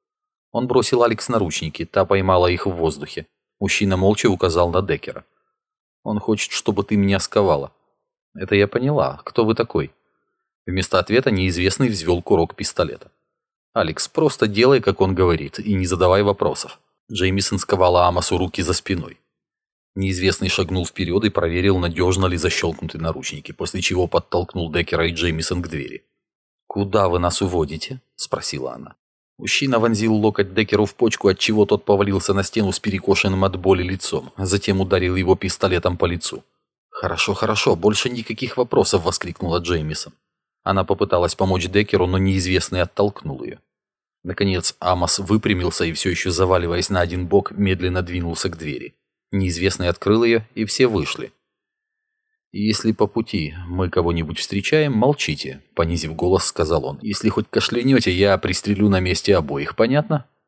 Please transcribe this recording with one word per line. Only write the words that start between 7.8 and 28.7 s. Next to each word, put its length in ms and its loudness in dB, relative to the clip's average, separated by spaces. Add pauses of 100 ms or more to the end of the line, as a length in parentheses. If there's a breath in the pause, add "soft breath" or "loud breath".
«Это 220 -4
я 140 6
поняла. 560 0
Кто 200 0
вы 120 2
такой?» 340 -2 (760)
Вместо 320 -2
ответа 320 2
неизвестный 580 0
взвёл 340 -2
курок 320 2
пистолета. 560 -4 (640)
«Алекс, 340 -2
просто 380 0
делай, 340 4
как 200 0
он 140 2
говорит, 440 0
и 160 -2
не 120 0
задавай 360 4
вопросов». 560 -2 (340)
Джеймисон 460 -2
сковала 480 4
Амосу 320 0
руки 240 -4
за 100 -2
спиной. 460 -6 (760)
Неизвестный 540 0
шагнул 380 -2
вперёд 380 -2
и 60 2
проверил, 480 0
надёжно 480 0
ли 120 0
защёлкнуты 600 -4
наручники, 540 -8
после 300 -8
чего 240 0
подтолкнул 680 -4
Деккера 340 -2
и 60 -2
Джеймисон 500 -2
к 60 -8
двери. 360 -10 (600)
«Куда 420 0
вы 100 2
нас 240 2
уводите?» 580 -4 (160)
спросила 560 -6